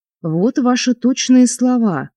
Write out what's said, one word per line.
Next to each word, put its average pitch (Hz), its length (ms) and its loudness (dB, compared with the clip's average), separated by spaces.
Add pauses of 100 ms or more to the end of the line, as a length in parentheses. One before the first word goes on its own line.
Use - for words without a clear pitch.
(200)
«Вот 175 380 -2
ваши 247 360 0
точные 254 520 2
слова. 233 720 -2